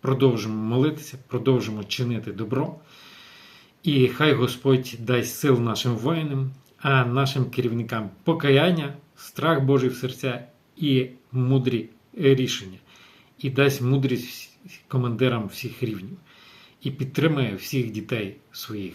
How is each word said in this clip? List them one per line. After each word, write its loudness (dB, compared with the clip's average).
Продовжимо 2
молитися, 0
продовжимо 0
чинити -4
добро. -4
І 4
хай 4
Господь 0
дасть -2
сил 2
нашим 0
воїнам, -2
а 4
нашим 0
керівникам -4
покаяння, 2
страх 0
Божий 4
в -6
серця -6
і 2
мудрі 0
рішення. 2
І -6
дасть 2
мудрість 0
вс-, -20
командирам 0
всіх -10
рівнів. -8
І -6
підтримає 0
всіх -4
дітей -6
своїх. -12